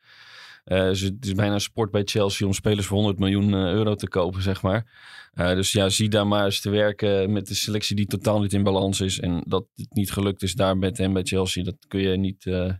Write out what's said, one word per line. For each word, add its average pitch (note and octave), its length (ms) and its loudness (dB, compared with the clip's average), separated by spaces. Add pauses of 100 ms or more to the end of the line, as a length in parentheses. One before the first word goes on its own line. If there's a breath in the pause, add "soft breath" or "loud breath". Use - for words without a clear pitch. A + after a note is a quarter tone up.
(640 loud breath)
Eh, F#2 200 2
dus F#2+ 180 0
het G2 240 -4
is G2 80 -2
bijna G#2 200 0
een G2+ 80 0
sport G#2+ 300 -4
bij G#2 140 0
Chelsea G2+ 420 0
om G2 60 2
spelers G#2 340 0
voor G2 100 0
honderd G2+ 220 2
miljoen, G2+ 340 2
eh, F#2+ 60 2 (120)
euro G#2+ 240 2
te - 120 -6
kopen, F#2 340 -2
zeg F#2+ 200 -2
maar. G2+ 300 0 (400 loud breath)
Eh, F2 220 0
dus F#2 180 0
ja, G2 180 4
zie G#2+ 200 2
daar G#2 180 2
maar G#2 180 2
eens G2+ 160 0
te G#2 80 -4
werken G2+ 600 2
met G2+ 160 -2
de G#2+ 60 -6
selectie G#2 420 -2
die G2+ 100 0
totaal G2+ 360 0
niet G2 120 -2
in G2+ 100 2
balans G2 380 2
is. F#2 180 -2
En F2 280 -2
dat F#2 180 -2 (100)
het - 180 -14
niet G2+ 180 0
gelukt G2 320 -2
is F#2 100 -2
daar F#2+ 240 2
met F#2 200 -2
hem F#2+ 160 0
bij F#2 100 0
Chelsea, F#2 400 -2
dat F#2+ 120 -6 (120)
kun G2 140 -4
je F#2+ 160 2
niet, F#2+ 280 -4
eh, F#2 340 -2